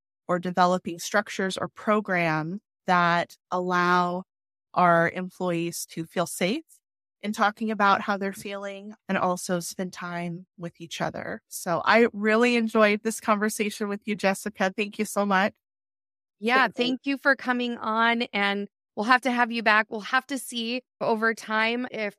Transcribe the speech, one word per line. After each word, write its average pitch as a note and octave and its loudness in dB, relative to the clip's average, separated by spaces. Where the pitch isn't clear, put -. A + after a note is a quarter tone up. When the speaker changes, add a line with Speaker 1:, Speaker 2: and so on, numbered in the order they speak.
Speaker 1:
or F3+ 2
developing F3+ 0
structures G3 -2
or F3+ -4
programs F3 0
that F3 2
allow F3+ 2
our E3+ 6
employees F3 -4
to - -8
feel E3+ -2
safe G#3 -2
and G#3 -4
talking G#3+ 0
about G3+ 4
how G3+ -2
they're G3 -4
feeling G3+ -12
and F#3+ 0
also F3+ 0
spend F3+ -8
time F3 -8
with E3+ -12
each - -10
other. - -6
So - -4
I A#3 6
really A3 2
enjoyed A3 4
this A3 -6
conversation G#3 -2
with G3+ -6
you, G#3 -2
Jessica. F#3+ -2
Thank G#3 -4
you G#3+ -2
so G3+ -2
much. G3 2
Speaker 2:
Yeah, A#3+ 2
Speaker 1:
Thank G#3+ -2
you. A#3+ 2
Speaker 2:
thank B3+ -2
you C#4 -2
for C#4 2
coming B3 -2
on, A3+ 2
and G3+ 0
we'll G#3+ -2
have B3 4
to C4 0
have A#3+ 2
you A#3 -4
back. G#3+ 4
We'll A3 -8
have C4 0
to C#4 -4
see A#3+ -6
over A3+ 2
time A3 -2
if G#3 -6